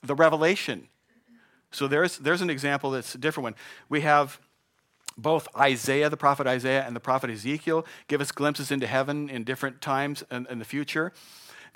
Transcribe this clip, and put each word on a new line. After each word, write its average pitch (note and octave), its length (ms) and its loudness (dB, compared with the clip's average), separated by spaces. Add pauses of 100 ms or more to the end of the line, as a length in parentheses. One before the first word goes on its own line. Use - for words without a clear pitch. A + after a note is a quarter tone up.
the C#3+ 120 -4
Revelation. D#3 720 4 (840)
So - 160 -2
there's, D3 300 2
there's D#3 240 2
an F3+ 100 0
example C#3 420 0
that's B2+ 220 -6
a B2+ 40 -14
different D3 260 -2
one. A2+ 100 -6 (360)
We D3 100 2
have D3 400 4 (800)
both D3+ 360 0
Isaiah, C3+ 540 2
the D3 80 -2
prophet C#3 300 2
Isaiah, C3 400 0
and A#2+ 100 -10
the A#2 40 -8
prophet C3 280 -2
Ezekiel D3 560 -2 (240)
give C#3+ 140 0
us C#3 100 -6
glimpses C#3+ 380 -2
into C3+ 160 -2
heaven C#3 420 -2
in B2 160 -8
different C3 380 -6
times C#3 480 -2
in, B2+ 180 -8
in B2 100 -8
the A2 60 -8
future. D3+ 480 -4 (640)